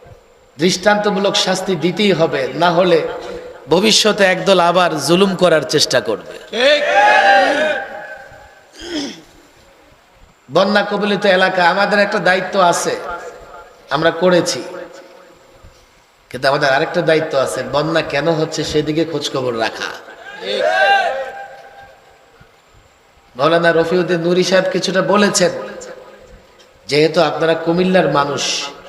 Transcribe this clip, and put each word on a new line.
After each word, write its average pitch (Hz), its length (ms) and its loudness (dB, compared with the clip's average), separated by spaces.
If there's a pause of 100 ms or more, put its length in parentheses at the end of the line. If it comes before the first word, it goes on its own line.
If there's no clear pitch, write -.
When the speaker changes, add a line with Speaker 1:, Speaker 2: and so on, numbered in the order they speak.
(580)
Speaker 1:
দৃষ্টান্তমূলক 196 800 2
শাস্তি 185 400 -2
দিতেই 180 360 0
হবে, 156 300 0 (120)
না 170 160 2
হলে 170 280 4 (680)
ভবিষ্যতে 202 560 2
একদল 185 360 2
আবার 170 300 2 (140)
জুলুম 185 320 2
করার 160 320 2
চেষ্টা 135 320 0
করবে। - 360 -6 (140)
Speaker 2:
ঠিক। 277 320 2 (3750)
Speaker 1:
বন্যা 196 360 2
কবলিত 202 400 -2 (120)
এলাকা, 185 320 2
আমাদের 196 300 0
একটা 208 220 2
দায়িত্ব 180 340 0 (180)
আছে, 151 220 -4 (960)
আমরা 160 200 0 (120)
করেছি, 175 380 2 (1700)
কিন্তু 131 180 -4
আমাদের 147 220 2
আরেকটা 165 320 0
দায়িত্ব 156 360 0
আছে, 127 220 -2 (120)
বন্যা 156 300 0 (100)
কেন 143 140 -2 (140)
হচ্ছে 156 240 -4
সেদিকে 151 400 -2
খোঁজ 147 260 -6
খবর 127 220 -4 (120)
রাখা। 104 240 -6 (520)
Speaker 2:
ঠিক। 202 220 -4 (2750)
Speaker 1:
মাওলানা 165 360 2
রফিউদ্দিন 165 480 0
নুরি 180 240 2
সাহেব 185 280 2
কিছুটা 180 300 -2 (100)
বলেছেন, 196 400 2 (1400)
যেহেতু 156 300 2 (120)
আপনারা 160 240 0 (100)
কুমিল্লার 180 440 2 (100)
মানুষ, 143 260 -2 (440)